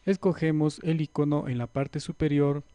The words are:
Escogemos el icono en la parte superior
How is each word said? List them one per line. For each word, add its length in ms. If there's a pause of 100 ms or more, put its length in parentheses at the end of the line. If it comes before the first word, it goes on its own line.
Escogemos 760
el 180
icono 480
en 80
la 100
parte 320
superior 640 (120)